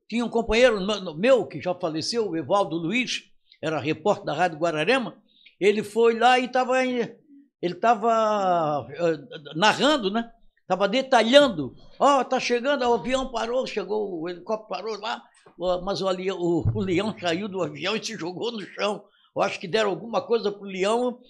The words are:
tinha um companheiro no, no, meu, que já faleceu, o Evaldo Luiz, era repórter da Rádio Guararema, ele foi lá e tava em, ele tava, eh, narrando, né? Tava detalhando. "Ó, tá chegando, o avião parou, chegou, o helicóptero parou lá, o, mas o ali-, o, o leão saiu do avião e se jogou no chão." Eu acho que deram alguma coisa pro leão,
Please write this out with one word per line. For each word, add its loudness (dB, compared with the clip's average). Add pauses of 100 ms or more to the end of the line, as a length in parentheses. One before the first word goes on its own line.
tinha -2
um -4
companheiro 4
no, -2
no, -8
meu, 4
que -12
já -2
faleceu, -2
o -4
Evaldo 0
Luiz, -4 (400)
era -2
repórter 0
da -2
Rádio 0
Guararema, 0 (440)
ele 4
foi 2
lá 6
e -2
tava 0
em, -2 (520)
ele -2
tava, 2
eh, 0 (380)
narrando, 2
né? -4 (360)
Tava 2
detalhando. 4 (240)
"Ó, 4
tá -2
chegando, 0
o 2
avião -2
parou, -2
chegou, -4
o -6
helicóptero -8
parou -8
lá, -6 (360)
o, 0
mas -4
o -2
ali-, -2
o, 0 (100)
o -2
leão 0
saiu -2
do -6
avião -4
e -4
se -8
jogou -6
no -8
chão." -4 (320)
Eu 0
acho -2
que -10
deram 0
alguma -2
coisa 0
pro -12
leão, 0 (120)